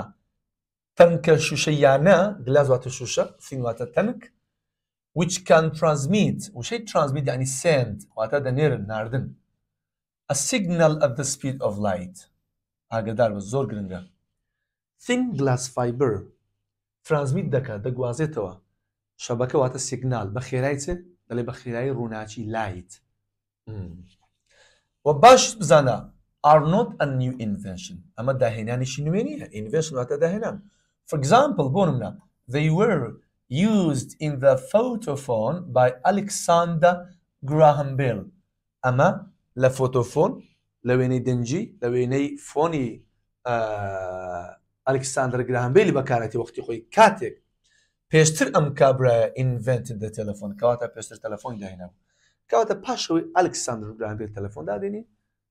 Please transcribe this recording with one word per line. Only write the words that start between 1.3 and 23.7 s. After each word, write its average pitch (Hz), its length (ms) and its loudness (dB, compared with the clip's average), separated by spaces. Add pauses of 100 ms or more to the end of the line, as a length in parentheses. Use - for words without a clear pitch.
شوشەیانە، 147 720 2 (280)
گلاس 135 220 2
واتە 123 280 0
شوشە، 127 280 -4 (200)
thin 135 220 -10
واتە 117 280 -6
تەنک، 208 260 -2 (960)
which 180 180 -2 (120)
can 160 180 6 (120)
transmit، 156 600 2 (160)
وشەی 226 240 -6 (100)
transmit 147 360 0
یعنی 131 200 -2
send، 127 520 0 (180)
واتە 113 300 -2
دەنێرن، 127 400 0
ناردن. 110 400 -4 (1040)
A 143 40 2
signal 170 680 2
at 135 160 2
the 143 60 -4
speed 131 360 -6
of 110 180 0
light. 92 380 -4 (760)
ئاگادار 113 420 0
بە، 101 60 -6 (120)
زۆر 135 180 0
گرنگە. 95 300 -8 (1040)
Thin 247 180 0 (160)
glass 131 260 0 (120)
fiber 123 360 0 (920)
transmit 151 480 0
دەکات، 120 320 -4
دەگوازێتەوە. 123 680 -4 (720)
شەبەکە 127 380 -2
واتە 127 260 -2
سیگنال، 127 460 -4
بە 127 60 -4
خێرای 131 420 -2
چ؟ - 40 -10 (420)
دەڵێ 120 200 -4
بە 120 120 -10
خێرای 123 360 -6
ڕووناچی 110 460 -8 (120)
لایت. 95 380 -6 (760)
مم. 90 360 -12 (1000)